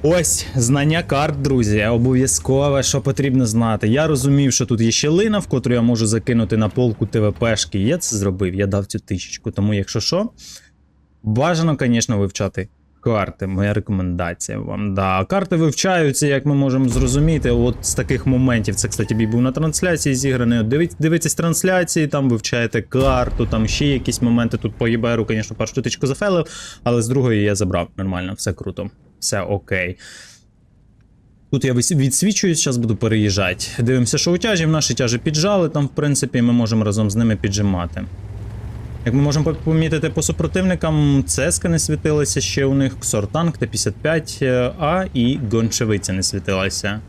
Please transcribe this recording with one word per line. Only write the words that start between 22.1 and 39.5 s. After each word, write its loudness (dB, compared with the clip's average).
вивчаєте 0
карту, 2
там 0
ще -2
якісь 0
моменти. 2
Тут -6
по -2
Є 0
Б 0
Ру, 0
конечно, -4
першу -4
тичку -2
зафейлив, 0
але 2
з -2
другої 2
я 2
забрав. 0
Нормально, -4
все -4
круто, -8
все -4
окей. -4
Тут 0
я 2
вис-, 0
відсвічуюсь, 2
щас -2
буду 0
переїжджати. 0
Дивимося, 2
що 0
у 2
тяжі, 0
в 2
наші 0
тяжі 0
піджали, 2
там, 0
в -4
принципі, 0
ми 4
можемо 2
разом 0
з -2
ними 2
піджимати. -2
Як 0
ми 4
можемо 2
по-, 0